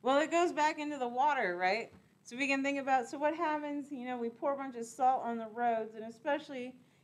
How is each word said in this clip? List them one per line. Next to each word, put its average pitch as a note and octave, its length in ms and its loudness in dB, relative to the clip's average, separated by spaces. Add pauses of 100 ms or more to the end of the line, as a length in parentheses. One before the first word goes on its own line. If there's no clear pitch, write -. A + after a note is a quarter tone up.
Well, C4 180 4
it D#4 100 0
goes E4+ 220 2
back D4+ 260 2
into D4 180 -6
the B3+ 120 -2
water, B3 480 2
right? F#3 360 0 (300)
So - 140 -14
we C#4 100 0
can C#4 160 2
think C#4 160 0
about, C4 300 2
so D4+ 100 -10
what D4+ 160 2
happens, D4 580 -2
you B3 140 -8
know, B3+ 100 -4
we A#3 140 -2
pour C#4 240 -2
a - 20 -2
bunch C4+ 200 -8
of A#3 100 -6
salt B3+ 380 2
on A#3 120 -2
the A3+ 160 -6
roads, A3+ 420 0
and A3 100 -10
especially, C4 720 -4 (300)